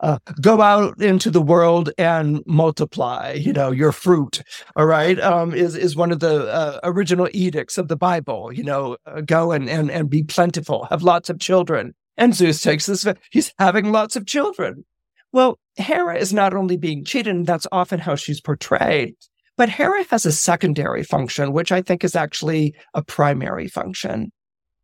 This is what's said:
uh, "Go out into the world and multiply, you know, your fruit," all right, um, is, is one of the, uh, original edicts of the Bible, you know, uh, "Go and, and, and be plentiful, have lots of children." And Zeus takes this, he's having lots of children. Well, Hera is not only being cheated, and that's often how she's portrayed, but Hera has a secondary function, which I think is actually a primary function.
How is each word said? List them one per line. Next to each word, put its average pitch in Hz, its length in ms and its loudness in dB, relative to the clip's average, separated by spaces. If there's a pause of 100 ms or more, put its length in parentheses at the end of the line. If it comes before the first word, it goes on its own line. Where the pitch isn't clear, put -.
uh, 151 180 2 (220)
"Go 220 220 6
out 208 400 4
into 190 280 2
the 165 120 4
world 170 560 4
and 160 480 0
multiply, 147 840 0
you 147 200 -2
know, 135 180 0
your 147 220 2
fruit," 165 500 0 (320)
all 156 120 4
right, 160 340 2
um, 170 320 0
is, 160 240 0
is 170 180 0
one 170 160 0
of 165 100 -2
the, 151 300 0
uh, 147 340 -4
original 180 480 0
edicts 175 440 -2
of 147 120 -4
the 160 80 -2
Bible, 139 540 -2
you 127 120 -10
know, 139 420 -4
uh, 147 160 -14
"Go 165 320 0
and, 135 160 -2
and, 151 220 -2
and 160 180 -4
be 151 140 0
plentiful, 151 680 -2
have 156 120 -2
lots 175 260 0
of 170 100 -6
children." 170 560 0 (220)
And 233 180 4
Zeus 160 280 2
takes 151 240 0
this, 196 200 -4 (240)
he's - 280 0
having 196 340 2
lots 220 240 0
of 202 100 -6
children. 285 580 -4 (480)
Well, 254 260 4 (180)
Hera 339 400 -2
is 190 160 -2
not 196 220 2
only 185 220 0
being 151 280 -6
cheated, 220 300 -2
and 175 120 -2
that's 170 240 0
often 180 300 0
how 151 140 -2
she's 143 260 -6
portrayed, - 760 -2 (420)
but 240 120 4
Hera 370 420 0
has 226 140 0
a 156 80 2
secondary 151 720 0
function, 139 500 -2
which 165 200 -2
I 185 100 2
think 180 220 -2
is 175 120 -2
actually 156 580 -2 (200)
a 151 80 -2
primary 143 640 -2
function. - 640 -8 (520)